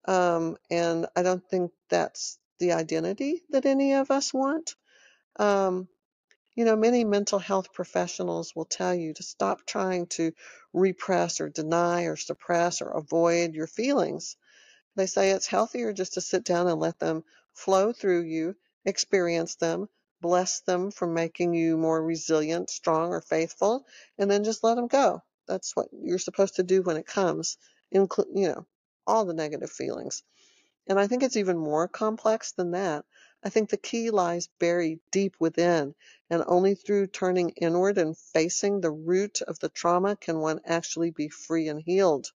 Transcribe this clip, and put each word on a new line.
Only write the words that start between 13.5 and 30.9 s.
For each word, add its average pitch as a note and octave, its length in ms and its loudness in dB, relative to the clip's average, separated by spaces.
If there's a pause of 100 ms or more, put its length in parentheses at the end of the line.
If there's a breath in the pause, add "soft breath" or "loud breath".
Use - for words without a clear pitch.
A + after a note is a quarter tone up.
your D#3 120 -6
feelings. G#3+ 720 -2 (600 soft breath)
They F#3+ 100 0
say G3 240 2
it's F#3+ 160 0
healthier A3 460 -2
just F#3+ 220 -6
to F#3 60 -4
sit - 240 -2
down F3+ 220 2
and E3 140 0
let E3 180 -2
them D#3+ 260 -2 (280 soft breath)
flow G3 400 2
through F3+ 300 0
you, D#3+ 340 -4 (300)
experience F3 680 0
them, E3+ 320 -2 (340)
bless F3+ 380 2
them F#3 300 -2
for F#3 160 -4
making E3 480 0
you E3 220 2
more D#3+ 260 2
resilient, D#3+ 680 0
strong, E3 420 0
or E3 80 -2
faithful, F#3+ 680 -2 (300 loud breath)
and G3+ 140 0
then G3+ 140 4
just A3 200 -2
let A#3 140 4
'em A#3+ 80 -2
go. A3 360 2 (240)
That's - 300 -6
what - 160 -2
you're - 260 -4
supposed - 380 0
to F#3 60 0
do F#3 200 2
when F3 140 0
it D#3+ 100 -8
comes, E3 520 -2 (360 soft breath)
inclu-, G3 400 2
you F#3+ 140 2
know, - 180 -6 (400)
all G#3+ 200 4
the E3+ 80 -4
negative D3+ 360 -6
feelings. - 520 -8 (680 soft breath)
And G3 120 2